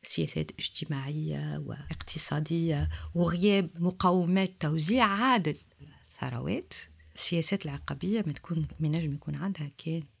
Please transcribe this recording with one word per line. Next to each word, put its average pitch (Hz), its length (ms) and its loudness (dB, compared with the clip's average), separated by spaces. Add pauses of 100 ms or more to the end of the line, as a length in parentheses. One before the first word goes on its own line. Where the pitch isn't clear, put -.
سياسات 156 560 -2
اجتماعية 151 1040 -4
واقتصادية 151 1200 -2 (260)
وغياب 175 540 4 (100)
مقومات 180 800 4
توزيع 160 460 4
عادل 202 500 4 (260)
الثروات، 147 920 -6 (420)
السياسات 170 500 0
العقابية 165 640 -2
ما 147 60 -2
تكون، 160 340 -2 (120)
ما 160 80 0
ينجم 156 260 0
يكون 147 220 -6
عندها 151 420 -4
كان 160 260 -4 (160)